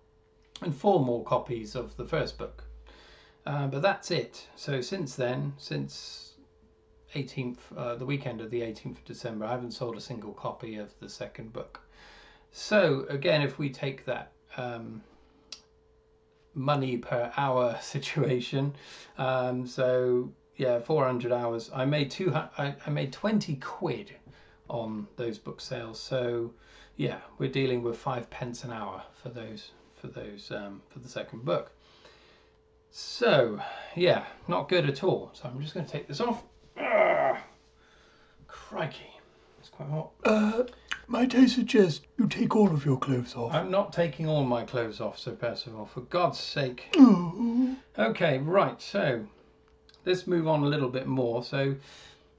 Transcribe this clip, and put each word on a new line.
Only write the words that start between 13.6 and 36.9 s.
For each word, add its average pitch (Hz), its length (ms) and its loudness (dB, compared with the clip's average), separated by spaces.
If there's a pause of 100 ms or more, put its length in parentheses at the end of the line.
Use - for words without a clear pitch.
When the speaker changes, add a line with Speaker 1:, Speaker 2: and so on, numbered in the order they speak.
Speaker 1:
take 135 360 -8
that, 117 280 -6 (240)
um, 113 440 -8 (1500)
money 135 440 0
per 120 400 -2
hour 127 420 2
<laughs> - 20 -12
situation, 139 920 -2 (420)
um, 127 480 0
so 127 640 2 (280)
yeah, 123 220 2
four 151 260 2
hundred 120 260 0
hours. 120 420 -2
I 131 120 0
made 143 260 2
two 185 200 0
hu-, 151 260 -2
I, 143 180 -2 (100)
I - 40 -4
made 147 240 -2
twenty 208 420 0
quid 135 580 -6 (540)
on 110 480 -6
those 117 240 -6
book - 220 -12
sales. 113 380 -10
So 120 540 -2 (440)
yeah, 139 220 -2 (180)
we're 135 120 -2
dealing 127 320 0
with 117 160 -2
five 127 320 -6
pence 120 360 -10
an 120 60 -8
hour 107 300 -8 (220)
for 135 60 -12
those, 113 420 -14 (240)
for - 120 -14
those, 104 440 -14
um, 101 380 -10
for - 100 -18
the 120 100 -16
second 113 360 -10
book. - 260 -2 (1200)
So 131 680 2 (360)
yeah, 151 300 4 (220)
not 175 200 -2
good 165 220 4
at 139 140 -4
all. 151 300 2
So - 140 -12
I'm 127 140 -8
just 151 140 -8
gonna 160 120 -6
take - 200 -8
this 143 120 -6
off. 240 240 -2 (340)
Ugh. 262 600 4 (1120)